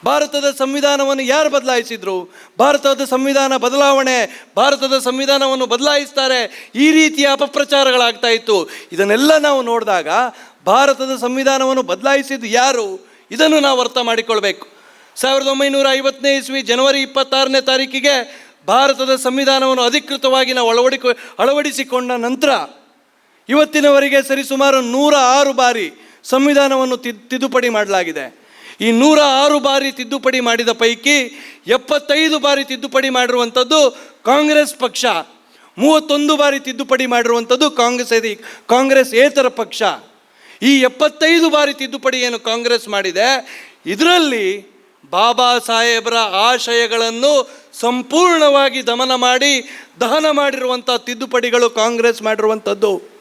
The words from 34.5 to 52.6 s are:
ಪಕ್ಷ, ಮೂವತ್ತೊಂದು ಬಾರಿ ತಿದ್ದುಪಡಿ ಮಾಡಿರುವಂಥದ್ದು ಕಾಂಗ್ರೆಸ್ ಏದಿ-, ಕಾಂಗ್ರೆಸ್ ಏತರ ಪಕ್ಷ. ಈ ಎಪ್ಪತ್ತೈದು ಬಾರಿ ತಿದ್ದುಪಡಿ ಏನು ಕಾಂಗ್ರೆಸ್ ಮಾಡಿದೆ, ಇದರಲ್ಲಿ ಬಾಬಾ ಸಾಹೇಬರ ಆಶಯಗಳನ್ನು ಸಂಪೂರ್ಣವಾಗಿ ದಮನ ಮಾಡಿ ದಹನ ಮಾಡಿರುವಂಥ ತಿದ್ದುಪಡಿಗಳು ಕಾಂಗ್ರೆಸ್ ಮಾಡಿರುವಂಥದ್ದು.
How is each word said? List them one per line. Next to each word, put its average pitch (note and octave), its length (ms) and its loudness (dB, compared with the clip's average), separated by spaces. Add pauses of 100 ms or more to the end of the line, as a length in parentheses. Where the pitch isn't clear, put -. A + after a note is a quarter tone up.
ಪಕ್ಷ, B3 320 -6 (720)
ಮೂವತ್ತೊಂದು D4+ 580 2
ಬಾರಿ C#4 240 2
ತಿದ್ದುಪಡಿ C4 460 -4
ಮಾಡಿರುವಂಥದ್ದು A#3+ 640 0
ಕಾಂಗ್ರೆಸ್ A#3+ 420 -2
ಏದಿ-, A3+ 560 -6
ಕಾಂಗ್ರೆಸ್ C4 460 2
ಏತರ C4+ 340 4
ಪಕ್ಷ. A#3 340 -6 (800)
ಈ C4+ 180 4
ಎಪ್ಪತ್ತೈದು D4+ 720 2
ಬಾರಿ D4 240 0
ತಿದ್ದುಪಡಿ C4 460 -6
ಏನು A#3+ 180 -4
ಕಾಂಗ್ರೆಸ್ A#3 500 -4
ಮಾಡಿದೆ, G3 400 -2 (580)
ಇದರಲ್ಲಿ A3 920 0 (320)
ಬಾಬಾ A#3+ 480 2
ಸಾಹೇಬರ A#3 560 -2 (360)
ಆಶಯಗಳನ್ನು A#3 1000 0 (300)
ಸಂಪೂರ್ಣವಾಗಿ C#4 1080 2
ದಮನ B3 280 -2
ಮಾಡಿ B3+ 540 0 (320)
ದಹನ C#4+ 300 0
ಮಾಡಿರುವಂಥ C4 600 -2
ತಿದ್ದುಪಡಿಗಳು A#3+ 800 -2
ಕಾಂಗ್ರೆಸ್ A#3 520 0
ಮಾಡಿರುವಂಥದ್ದು. G#3+ 1000 -2